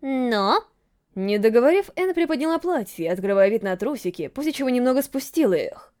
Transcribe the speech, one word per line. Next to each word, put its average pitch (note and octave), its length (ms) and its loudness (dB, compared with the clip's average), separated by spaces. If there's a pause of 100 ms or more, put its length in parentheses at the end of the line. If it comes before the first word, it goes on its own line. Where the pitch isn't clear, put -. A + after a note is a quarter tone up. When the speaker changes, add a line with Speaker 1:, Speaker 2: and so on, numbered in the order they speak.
Speaker 1:
но...» B3+ 640 0 (520)
Speaker 2:
Не G3 220 -2
договорив, A#3+ 580 4
Энн F#4 180 -2
приподняла D#4+ 440 0
платье, A#3+ 540 -4
открывая G3 380 4
вид A3 120 0
на F#3+ 160 -4
трусики, F#3 520 -6
после D4+ 220 -6
чего C4+ 180 -2
немного B3+ 340 2
спустила C4+ 500 0
их. - 460 -6